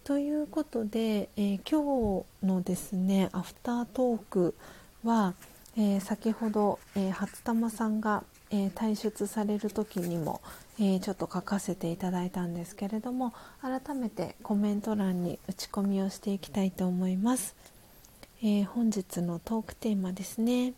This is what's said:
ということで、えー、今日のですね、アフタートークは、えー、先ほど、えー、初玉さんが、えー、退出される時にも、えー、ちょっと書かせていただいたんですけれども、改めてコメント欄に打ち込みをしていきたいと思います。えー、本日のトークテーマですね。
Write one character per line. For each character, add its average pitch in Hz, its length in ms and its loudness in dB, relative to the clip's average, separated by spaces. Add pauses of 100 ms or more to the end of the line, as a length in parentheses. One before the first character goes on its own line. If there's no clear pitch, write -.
と 285 140 0
い 294 260 0
う 294 40 -4
こ 302 160 -2
と 233 200 -4
で、 214 540 0
え 202 180 2
ー、 185 140 -6
今 254 560 2 (160)
日 - 40 2
の 185 180 4
で 185 120 0
す - 180 -6
ね、 190 400 4
ア 180 80 -2
フ - 120 -12
タ 240 300 -4
ー - 20 -4
ト 247 300 2
ー 214 40 -2 (100)
ク 180 260 2 (480)
は、 220 320 4 (420)
え 202 200 4
ー、 196 40 2
先 214 300 0
ほ 220 180 -2
ど、 208 300 2 (160)
え 190 140 2
ー、 - 20 2
初 - 320 -6
玉 226 260 2
さ 220 180 -2
ん 214 140 0
が、 214 220 0 (260)
え 196 180 2
ー、 196 60 -2
退 214 220 0
出 208 320 -2
さ 214 160 -2
れ 208 140 0
る 208 140 -2
時 208 280 -4
に 175 180 0
も、 156 240 -2 (380)
え 196 180 4
ー、 - 20 -2
ち 190 120 -2
ょ - 20 -6
っ - 20 -8
と - 160 -4
書 180 120 -2
か 196 160 0
せ 180 160 -2
て 170 160 -2
い 170 60 -4
た 185 120 -2
だ 180 160 0
い 180 60 -4
た 180 140 -2
ん 170 100 -4
で 170 100 -6
す - 100 -14
け 196 140 -4
れ 220 100 -4
ど 247 120 -6
も、 254 220 -2 (280)
改 262 340 -4
め 247 140 -2
て - 340 -6
コ 214 120 0
メ 208 180 2
ン 208 80 0
ト 214 140 0
欄 185 280 2
に 175 240 -2
打 185 60 -4
ち - 140 -10
込 - 160 -2
み 196 180 2
を 190 80 0
し - 80 -6
て 202 160 -2
い 196 60 -2
き - 120 -14
た 196 120 0
い 190 80 2
と 185 160 -2
思 180 200 2
い 185 80 2
ま 226 220 2
す。 - 180 -8 (880)
え 208 200 4
ー、 196 40 2
本 233 220 0
日 190 340 -2
の 170 180 -2
ト 220 220 -2
ー - 60 -14
ク - 80 -14
テ - 140 -2
ー 214 80 2
マ 185 160 0
で 190 100 -6
す - 180 -6
ね。 247 360 2